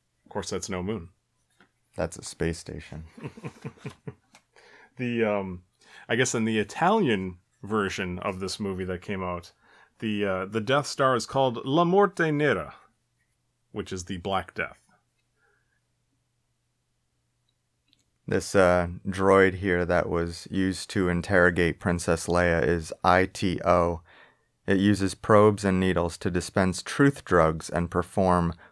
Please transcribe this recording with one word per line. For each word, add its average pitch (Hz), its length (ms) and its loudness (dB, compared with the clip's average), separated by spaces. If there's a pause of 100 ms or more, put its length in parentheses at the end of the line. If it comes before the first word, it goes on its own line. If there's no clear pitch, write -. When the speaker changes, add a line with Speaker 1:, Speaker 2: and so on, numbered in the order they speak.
(240)
Speaker 1:
Of - 60 -20
course, 98 200 -8
that's 92 180 -8
no 92 140 -6
moon. 92 280 -8 (840)
Speaker 2:
That's 82 220 -6
a - 60 -18
space 82 340 -4
station. 78 460 -14 (160)
<laughs> 151 120 -14 (1600)
Speaker 1:
The, 120 280 -2
um, 98 380 -2 (460)
I 120 60 0
guess 123 220 0
in 113 80 0
the 110 160 0
Italian 110 800 0 (260)
version 98 560 -2
of 95 180 -6
this 95 220 -8
movie 95 240 -4
that 90 180 -6
came 95 200 -8
out. 87 300 -8 (460)
The, 104 260 -2
uh, 95 220 -2
the 110 140 -4
Death 135 260 0
Star 131 300 0
is 110 100 -4
called 131 380 0
La 156 200 2
Morte 185 460 2
Nera, 127 440 0 (960)
which 98 200 -8
is 92 120 -10
the 92 140 -10
Black 92 360 -6
Death. - 240 -8 (3500)
Speaker 2:
This, - 280 -2
uh, 90 340 4 (180)
droid 95 480 4
here 90 300 0
that 87 240 0
was 85 420 -4
used 95 400 -2
to 92 180 0
interrogate 87 720 2
Princess 87 460 -2
Leia 85 400 2
is 82 260 -2 (100)
I 92 240 4
T 92 380 -4
O. 87 360 2 (640)
It 98 120 2
uses 95 360 2
probes 104 500 4
and 95 140 2
needles 87 400 0
to 98 120 -4
dispense 90 520 -2
truth - 420 0
drugs 80 440 2
and 85 220 -2
perform 87 640 0 (180)